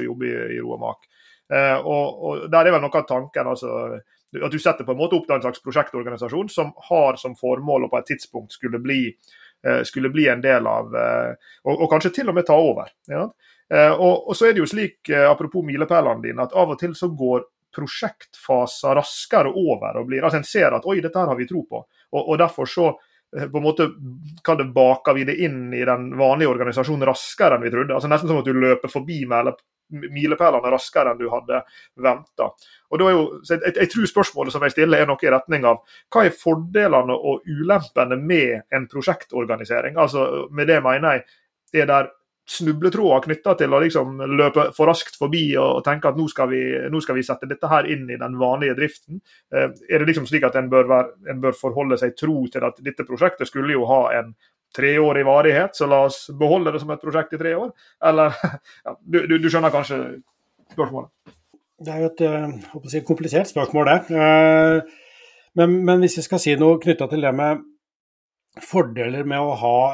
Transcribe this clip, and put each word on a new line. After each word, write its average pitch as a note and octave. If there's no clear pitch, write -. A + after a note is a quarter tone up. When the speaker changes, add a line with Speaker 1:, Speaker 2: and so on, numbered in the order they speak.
Speaker 1:
jobbe B2
i, -
i A#1+
ro A#1+
og A#2
mak. -
Eh, C#3
og, C#3+
og C#3+
der E3
er E3+
vel C#3+
noe C#3+
av D#3
tanken, C3
altså, B2
at D3
du D3+
setter D3+
på B2+
en C3
måte E3+
opp -
en C3+
slags B2
prosjektorganisasjon B2+
som D3
har C#3+
som B2
formål B2+
å -
på B2
et -
tidspunkt A#2+
skulle A#2+
bli, C3
eh, B2+
skulle C3+
bli D3+
en B2
del B2
av, A2+
eh, A#2+
og, C#3+
og -
kanskje D#3
til C4+
og F3+
med F3
ta D3+
over. D#3
Ja? D3
Eh, D3+
og, F3+
og F#3+
så A3+
er G#3+
det D#3+
jo -
slik, G#3
eh, C#3+
apropos D#3
milepælene D3+
dine, A#2+
at -
av E3
og -
til F3
så F3+
går B2+
prosjektfaser C3+
raskere D3
over A#2
og B2
blir, C3+
altså D3
en -
ser E3+
at, A#2
«Oi, F#3+
dette E3
her F3+
har B2
vi B2+
tro F3
på», -
og, -
og D3+
derfor D3
så, E3+
eh, C#3
på C#3+
en D3
måte, D#3
kall D#3+
det, C3+
baker C3
vi C3+
det D#3
inn B2+
i B2
den B2
vanlige C3+
organisasjonen B2+
raskere C#3
enn A#2
vi A#2
trodde. C3
Altså C#3
nesten D#3+
som D3+
at C3
du C3
løper C3
forbi C#3+
mile-, A#2+
milepælene D3
raskere C3
enn A#2+
du A#2+
hadde A#2+
ventet. -
Og D#3
da F#3
er F#3
jo, E3
så -
jeg, E3
jeg, F3
jeg F#3+
tror G#3+
spørsmålet C#3
som C#3+
jeg C3+
stiller D#3
er D3
noe C#3
i D3
retning C#3
av, A2+
hva A3+
er -
fordelene D#3+
og C#3
ulempene D3
med C#3
en C3
prosjektorganisering? A#2+
Altså, C#3
med D3
det D3+
mener C3+
jeg, -
er C#3
der C#3
snubletråder F3
knyttet D#3+
til C3+
å C#3
liksom C3+
løpe D3
for D#3
raskt -
forbi D3
og, C3+
og -
tenke D3
at C#3+
nå D#3+
skal C3
vi, C3
nå D#3
skal C3
vi B2+
sette -
dette C#3+
her D3
inn C#3
i A#2+
den B2
vanlige B2+
driften? D3
Eh, C3+
er D#3+
det D3+
liksom D3+
slik C#3
at A#2+
en B2+
bør B2+
være, B2+
en C3
bør C3
forholde C3
seg A#2+
tro D3+
til B2+
at -
dette C3+
prosjektet D#3
skulle C#3
jo A#2+
ha C3
en A2+
treårig C#3+
varighet, D3+
så D3
la C#3
oss C3+
beholde D#3
det D3
som D3+
et -
prosjekt D#3
i D3+
tre E3
år? A3
Eller, D#3
<laughs> -
ja, B2+
du, E3+
du, D#3+
du E3
skjønner D#3+
kanskje C#3
spørsmålet? -
Speaker 2:
Det D#3
er D#3+
jo E3
et, E3
eh, D3+
håper C#3+
jeg B2+
å C#3+
si, D3+
komplisert D#3+
spørsmål, C#3+
det. E3
Eh, D#3+
men, F3
men F3+
hvis F3
jeg D#3
skal F3+
si D3
noe D#3+
knyttet D#3+
til D3
det C3
med D3
fordeler B2+
med C#3+
å C#3+
ha A#2+